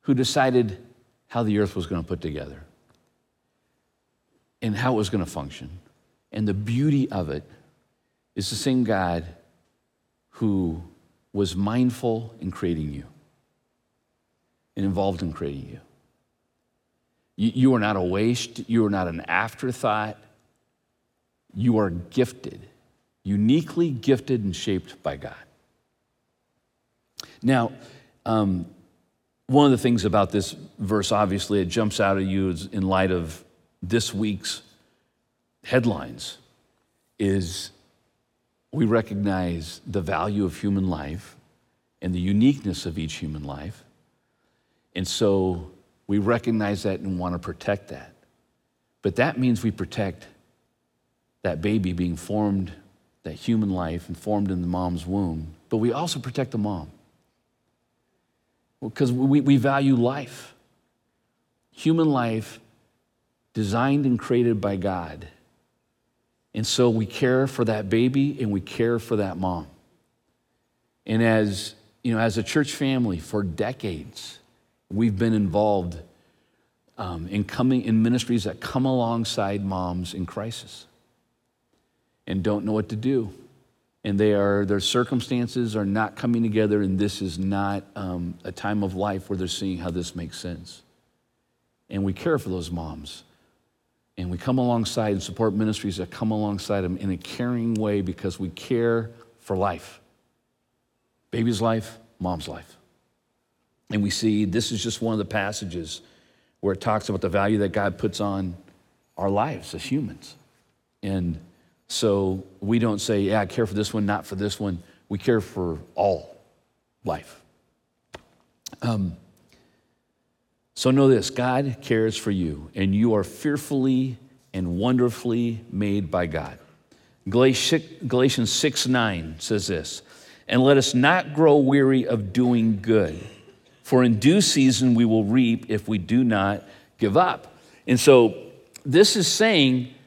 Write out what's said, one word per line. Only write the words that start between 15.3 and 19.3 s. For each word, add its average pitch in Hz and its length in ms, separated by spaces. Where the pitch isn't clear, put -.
creating 71 360
you. - 120
You, 110 180
you 131 200
are 113 60
not 104 160
a 92 60
waste. 104 640
You 113 180
are 101 40
not 92 180
an 82 200
afterthought. 107 880